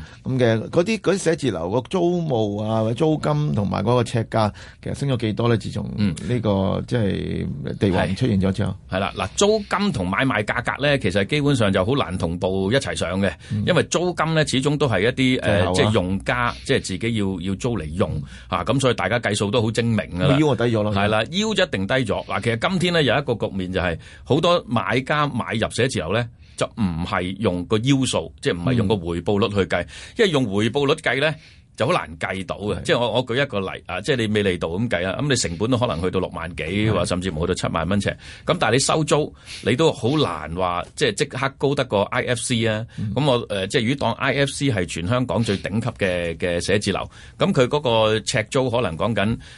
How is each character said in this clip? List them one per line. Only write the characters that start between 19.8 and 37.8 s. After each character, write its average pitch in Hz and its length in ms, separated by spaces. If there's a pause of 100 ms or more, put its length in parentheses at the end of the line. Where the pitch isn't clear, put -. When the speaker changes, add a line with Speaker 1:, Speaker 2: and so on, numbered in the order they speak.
Speaker 1:
明 113 140 (200)
㗎 92 80
啦。 - 140
Speaker 2:
腰 147 140
就 - 20
低 117 60 (120)
咗 107 80
咯。 104 120
Speaker 1:
係 98 120
啦， 107 160 (100)
腰 214 220
就 190 80
一 180 40
定 98 200
低 127 80
咗。 101 300
嗱， 98 160
其 113 100
實 117 200
今 190 80
天 175 160
呢， 160 80
有 113 120
一 135 60
個 131 140
局 104 200
面 92 160
就 92 80
係， 85 180 (280)
好 - 160
多 175 260
買 113 360
家 147 240
買 95 280
入 101 160
寫 120 180
字 104 120
樓 82 140
呢， 117 140 (280)
就 - 100
唔 87 380
係 92 360
用 90 240
個 110 140
腰 131 280
數， 85 340
即 139 100
係 92 60
唔 85 80
係 85 100
用 110 140
個 110 80
回 85 240
報 101 200
率 98 120
去 101 140
計， 87 160
Speaker 2:
嗯。 - 60 (300)
Speaker 1:
因 233 60
為 190 60
用 139 140
回 104 260
報 143 160
率 151 80
計 135 260
呢， 156 140 (420)
就 110 80
好 156 80
難 82 160 (100)
計 95 280
到 - 120
嘅。 95 180
Speaker 2:
係。 73 60
Speaker 1:
即 175 100
係 131 80
我， 117 140
我 127 120
舉 117 160
一 117 40
個 104 120
例 87 280
啊， 90 140
即 120 120
係 131 40
你 113 120
美 104 160
利 90 120
道 85 120
咁 98 200
計 90 160
啊， 92 160
咁 147 80
你 131 60
成 85 240
本 110 100
都 127 80
可 120 120
能 82 120
去 92 80
到 92 120
六 82 80
萬 82 260
幾， 76 80
Speaker 2:
係。 101 300
Speaker 1:
或 90 120
甚 87 160
至 92 120
乎 78 120
去 90 80
到 - 160
七 - 60
萬 82 140